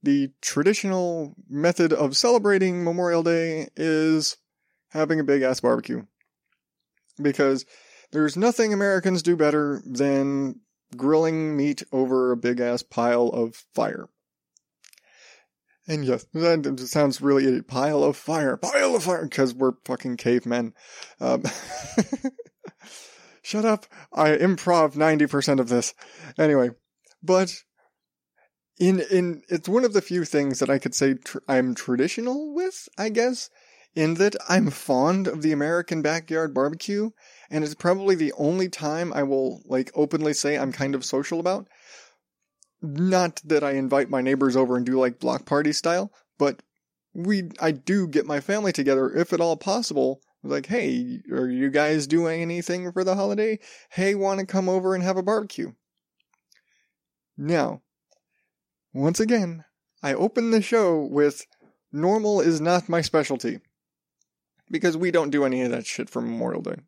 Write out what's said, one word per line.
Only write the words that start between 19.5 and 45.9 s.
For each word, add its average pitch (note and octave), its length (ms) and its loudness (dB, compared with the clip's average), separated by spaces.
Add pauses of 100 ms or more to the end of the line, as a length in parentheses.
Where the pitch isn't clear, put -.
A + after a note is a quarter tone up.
we're B2+ 180 0 (140)
fucking B2 320 -6
cavemen. A#2+ 560 0 (440)
Um, B2+ 260 -2 (1120)
<laughs> - 840 -20
shut G#3+ 220 -4
up. G#3+ 220 2 (260)
I D#3 200 4
improv E3 640 4
ninety D3+ 300 4
percent C#3 340 0
of A#2+ 80 0
this. A#2+ 260 0 (440)
Anyway, C#3+ 320 4 (520)
but F#3 420 0 (1120)
in, F#3 220 4 (100)
in, F3 380 0
it's E3+ 200 -4
one A#3 160 2
of A3+ 80 2
the G3 100 4
few F3 220 -2
things C#3+ 340 0
that C3 120 0
I C#3 80 4
could C3 160 -6
say C3+ 200 2
tr-, - 240 -12 (100)
I'm B2+ 260 2
traditional A#3 800 -2
with, F#4 340 -6 (100)
I G#3+ 100 -4
guess, A#3 400 -2 (460)
in D#3+ 200 0
that G3 200 2 (140)
I'm F#3 220 4
fond D#3 580 0
of D#3 140 -6
the D#3 100 2
American D#3+ 500 -2
backyard D#3+ 500 -2
barbecue, E3+ 580 -2 (400)
and D3+ 120 -2
it's D3+ 140 -6
probably F#3+ 400 2
the D#3 200 -2
only F3+ 320 0
time D#3+ 440 -6
I C#3+ 100 -2
will, C3+ 440 -2
like, C3 280 -2
openly D3+ 400 0
say D3 240 -2
I'm C3+ 140 -2
kind C#3 220 -4
of C3 100 -6
social C#3+ 340 -4
about. F#3+ 300 -4 (1120)
Not F3 600 0
that D3+ 180 2
I C#3+ 100 -2
invite C3+ 380 0
my C3+ 100 0
neighbors C3 360 2
over B2+ 200 2
and B2 80 -2
do, B2+ 140 0
like, B2+ 220 0
block B2+ 260 -4
party D3 260 0
style, F3 400 -2 (240)